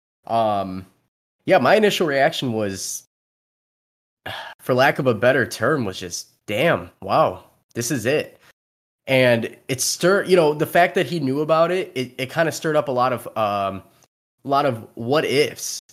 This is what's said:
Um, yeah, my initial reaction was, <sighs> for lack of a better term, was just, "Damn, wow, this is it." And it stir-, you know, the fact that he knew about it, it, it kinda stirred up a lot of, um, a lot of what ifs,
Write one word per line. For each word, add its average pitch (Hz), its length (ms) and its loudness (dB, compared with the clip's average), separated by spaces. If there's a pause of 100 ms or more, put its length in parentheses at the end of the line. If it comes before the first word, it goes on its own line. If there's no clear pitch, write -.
(260)
Um, 98 580 0 (640)
yeah, 185 100 6
my 175 200 4
initial 208 300 2
reaction 139 460 0
was, 101 520 -6 (1200)
<sighs> - 340 -16
for - 140 -4
lack 139 240 2
of 143 80 -4
a 123 80 4
better 123 320 2
term, 123 400 -2
was 92 120 -10
just, - 300 -12 (160)
"Damn, 107 460 -2 (100)
wow, 104 420 0 (300)
this 117 180 -6
is 123 140 -4
it." 139 340 -2 (680)
And 123 500 2 (120)
it 127 120 -4
stir-, 185 440 0
you 185 120 2
know, 156 160 6
the 156 140 -2
fact 175 300 2
that 175 100 2
he 170 120 -4
knew 139 220 -2
about 160 300 2
it, 185 240 -4
it, 123 240 -6
it 131 120 -6
kinda 165 220 0
stirred 151 240 -4
up 147 120 2
a 135 40 -2
lot 123 220 2
of, - 140 -8
um, 98 540 -2 (640)
a 131 40 -10
lot 139 180 2
of 117 280 -4
what 127 300 -2
ifs, - 560 -2 (120)